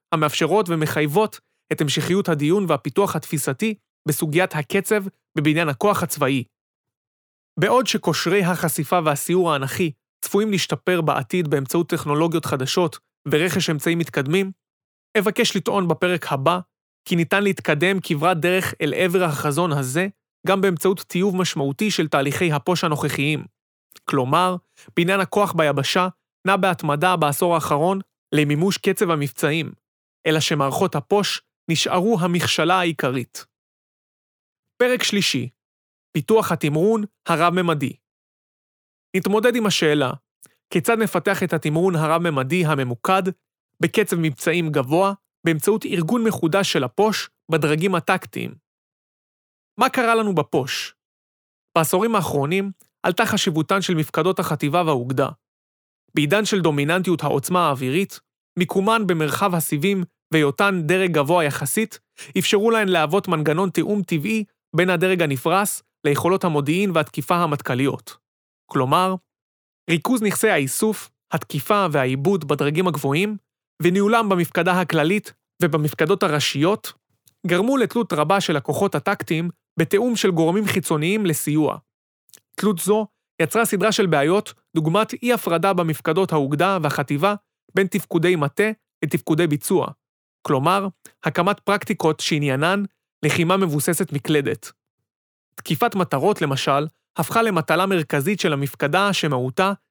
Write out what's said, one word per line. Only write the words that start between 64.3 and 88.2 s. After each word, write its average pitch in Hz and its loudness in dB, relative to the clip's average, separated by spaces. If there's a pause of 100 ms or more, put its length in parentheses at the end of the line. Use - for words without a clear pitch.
בין 180 4
הדרג 185 2
הנפרס 165 0 (220)
ליכולות 156 2
המודיעין 165 0
והתקיפה 160 -2
המטכ"ליות. 139 -2 (480)
כלומר, 170 0 (720)
ריכוז 208 0
נכסי 220 2
האיסוף, 180 0 (220)
התקיפה 190 0
והעיבוד 143 0
בדרגים 151 0
הגבוהים, 160 -2 (440)
וניהולם 202 2
במפקדה 180 2
הכללית 165 0 (280)
ובמפקדות 160 0
הראשיות, 156 -2 (540)
גרמו 202 2
לתלות 233 -2
רבה 156 2
של 165 0
הכוחות - -2
הטקטיים 170 -2 (300)
בתיאום 208 2
של 202 2
גורמים 180 2
חיצוניים 185 0
לסיוע. 151 0 (800)
תלות 196 0
זו 214 0 (340)
יצרה 214 2
סדרה 202 2
של 208 2
בעיות, 160 2 (220)
דוגמת 165 0
אי-הפרדה 196 0
במפקדות 170 0
האוגדה 156 2
והחטיבה 147 0 (400)
בין 190 4
תפקודי 180 0